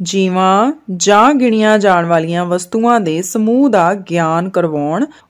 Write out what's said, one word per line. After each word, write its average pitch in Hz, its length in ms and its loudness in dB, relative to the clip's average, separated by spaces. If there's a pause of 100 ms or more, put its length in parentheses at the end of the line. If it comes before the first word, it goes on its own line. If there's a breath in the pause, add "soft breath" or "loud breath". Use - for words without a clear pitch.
ਜੀਵਾਂ 190 680 0 (240)
ਜਾਂ 208 380 4
ਗਿਣੀਆਂ 220 440 2
ਜਾਣ 180 280 2
ਵਾਲੀਆਂ 170 380 -2
ਵਸਤੂਆਂ 226 560 0
ਦੇ 165 220 -2
ਸਮੂਹ 233 460 0
ਦਾ 190 260 2
ਗਿਆਨ 170 540 -2
ਕਰਵਾਉਣ, 165 580 -2 (240 loud breath)